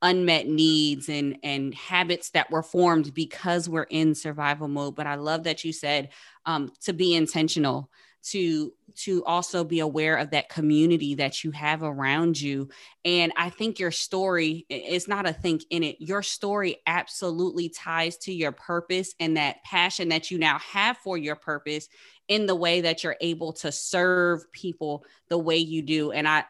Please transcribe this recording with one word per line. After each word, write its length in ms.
unmet 420
needs 600
and, 320
and 320
habits 560
that 220
were 100
formed 540
because 520
we're 220
in 240
survival 540
mode. 280
But 120
I 80
love 300
that 180
you 100
said, 360
um, 260
to 100
be 220
intentional, 720
to, 460
to 280
also 380
be 160
aware 380
of 120
that 180
community 680
that 280
you 60
have 320
around 580
you. 300
And 320
I 140
think 300
your 100
story, 800
i-, 60
it's 320
not 200
a 60
think 380
in 100
it, 180
your 220
story 640
absolutely 840
ties 480
to 140
your 200
purpose 680
and 180
that 260
passion 460
that 200
you 80
now 220
have 380
for 200
your 180
purpose 540
in 180
the 100
way 260
that 220
you're 180
able 320
to 180
serve 800
people 520
the 80
way 200
you 240
do. 300
And 160
I, 220